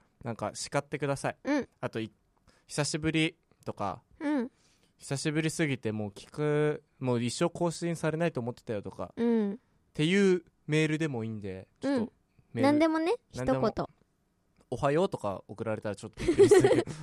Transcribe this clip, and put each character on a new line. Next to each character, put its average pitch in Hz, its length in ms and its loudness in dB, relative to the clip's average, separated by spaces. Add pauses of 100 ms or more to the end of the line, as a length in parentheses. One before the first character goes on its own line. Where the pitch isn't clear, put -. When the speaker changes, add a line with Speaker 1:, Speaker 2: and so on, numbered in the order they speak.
(240)
Speaker 1:
な 117 80 -6
ん 110 60 -8
か、 104 160 -4
叱 - 260 -4
っ - 20 0
て - 160 -8
く 143 80 -6
だ 139 120 -2
さ 131 140 -4
い。 - 120 -8
Speaker 2:
う 285 160 0
ん。 - 100 -6 (120)
Speaker 1:
あ 127 80 -4
と、 117 100 -6
い-、 113 100 -6 (580)
久 - 180 -4
し 160 120 -4
ぶ 156 140 -2
り 160 240 0 (300)
と 110 80 -6
か、 98 280 -6 (200)
Speaker 2:
う 294 80 -2 (140)
ん。 254 60 -8 (500)
Speaker 1:
久 - 180 -6
し 156 160 -4
ぶ 156 80 0
り 156 80 0
す 156 180 -2
ぎ 135 100 -2
て 110 140 -6
も 107 160 -4
う - 40 -12
聞 - 180 -18
く、 151 520 -2 (180)
も 127 160 0
う 117 60 0
一 120 140 -2
生 170 140 2
更 170 220 -2
新 170 260 -4
さ 160 120 -2
れ 156 60 -2
な 165 100 0
い 165 60 0
と - 80 -6
思 117 120 -4
っ - 20 -6
て - 100 -20
た - 80 -8
よ 104 100 -4
と 98 80 -12
か、 92 280 -10
Speaker 2:
う 226 60 -2
ん。 226 280 2
Speaker 1:
っ 214 60 -10 (360)
て 151 120 0
い 190 280 6
う 180 100 0 (220)
メ 156 200 2
ー - 20 4
ル 156 100 0
で 160 120 -2
も 117 160 -4
い - 20 -6
い 113 40 -6
ん 107 100 -10
で、 95 260 -10 (140)
ち 254 60 -4
ょ - 20 2
っ 285 80 2
と 233 60 0
Speaker 2:
う - 20 -4
ん。 - 60 -10 (420)
Speaker 1:
メ 226 80 -2
ー 262 40 6
ル、 277 60 6
Speaker 2:
何 294 80 4
で 320 80 6
も 320 120 0
ね、 339 160 0 (200)
Speaker 1:
何 127 100 -6
で 262 60 2
も。 262 160 2
Speaker 2:
一 - 80 -4
言。 185 100 -4 (840)
Speaker 1:
お 123 80 -6
は 143 140 2
よ 165 140 4
う 196 40 0
と - 80 -6
か 98 300 -6
送 110 160 -10
ら 110 120 -2
れ 107 60 -8
た 107 80 -6
ら 101 60 -4
ち - 100 -12
ょ 104 40 -12
っ - 20 -20
と - 120 -12
び 349 80 2
っ 302 40 -2
く - 60 6
り 381 80 10
す 381 120 10
る - 80 6
け 359 80 4
ど。 - 60 2 (200)